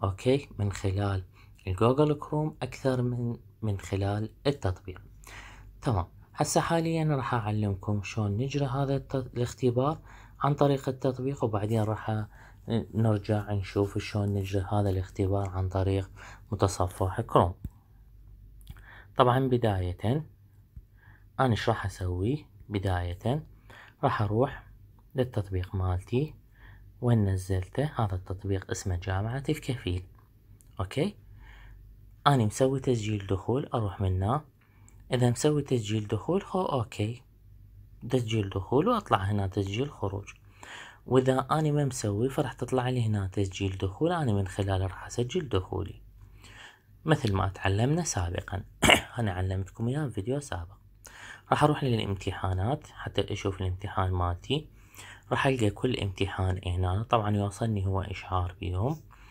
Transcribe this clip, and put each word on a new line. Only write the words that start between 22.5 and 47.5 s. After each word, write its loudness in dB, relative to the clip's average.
بداية -2
راح 2
أروح 0
للتطبيق -2
مالتي -2
وين 4
نزلته، 0
هذا 0
التطبيق -4
اسمه -2
جامعة -2
الكفيل، -4
أوكي. -2
أنا 8
مسوي 2
تسجيل 0
دخول، 0
أروح -2
منه. 2
إذا 6
مسوي 2
تسجيل 0
دخول، 0
خو -2
أوكي، -2
تسجيل 0
دخول، 2
وأطلع 2
هنا 0
تسجيل -2
خروج. -6
وإذا 4
أنا 2
ما 2
مسوي 0
فراح -2
تطلع 0
لي 0
هنا 0
تسجيل -2
دخول، -2
أنا 0
من 2
خلاله 0
راح -10
أسجل -4
دخولي -4
مثل 2
ما 2
تعلمنا 2